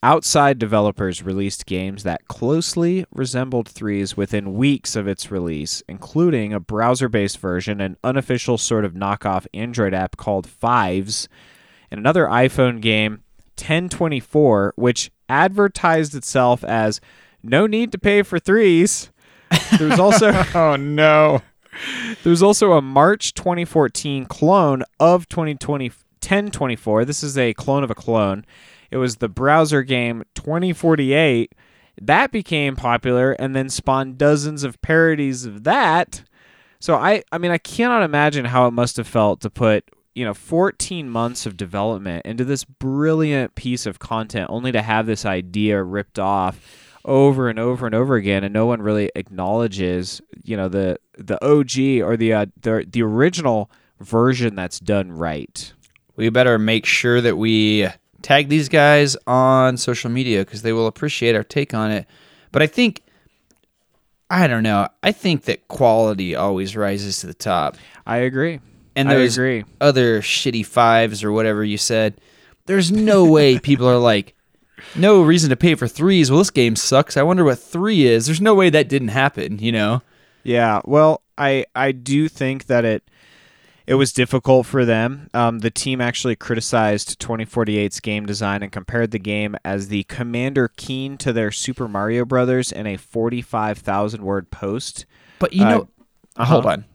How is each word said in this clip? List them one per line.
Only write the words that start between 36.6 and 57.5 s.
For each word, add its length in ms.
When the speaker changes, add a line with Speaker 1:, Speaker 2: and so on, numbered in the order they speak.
Speaker 1:
So 160
I, 360
I 80
mean, 120
I 60
cannot 460
imagine 420
how 220
it 40
must 260
have 100
felt 340
to 80
put, 340
you 80
know, 100
fourteen 760
months 360
of 120
development 680
into 200
this 180
brilliant 920
piece 300
of 140
content, 500
only 220
to 100
have 240
this 200
idea 580
ripped 340
off 640
over 460
and 100
over 260
and 100
over 200
again, 300
and 80
no 120
one 160
really 340
acknowledges, 1080
you 140
know, 120
the, 280
the 260
O 200
G 380
or 160
the, 160
uh, 120
the, 280
the 120
original 680
version 540
that's 240
done 320
right. 600
Speaker 2:
We 120
better 300
make 260
sure 360
that 160
we 500